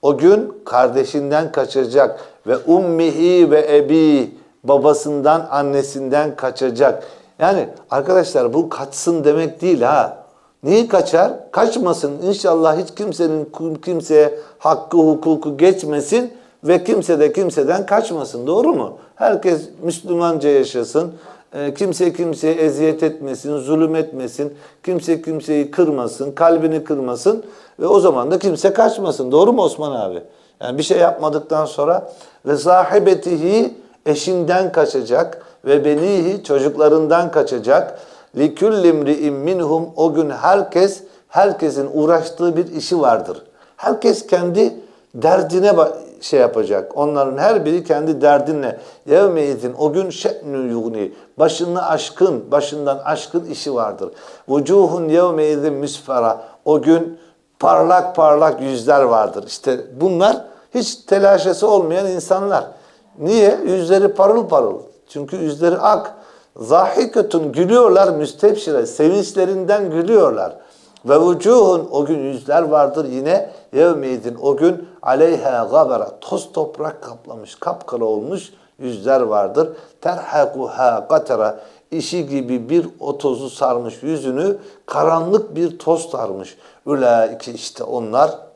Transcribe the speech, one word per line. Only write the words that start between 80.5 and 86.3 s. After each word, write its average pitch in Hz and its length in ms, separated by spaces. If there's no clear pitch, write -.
katara, 117 520
işi 165 360
gibi 127 420
bir 160 200
o 143 180
tozu 131 320
sarmış 120 520
yüzünü 151 540
karanlık 165 680
bir 170 220
toz 165 320
sarmış. 98 460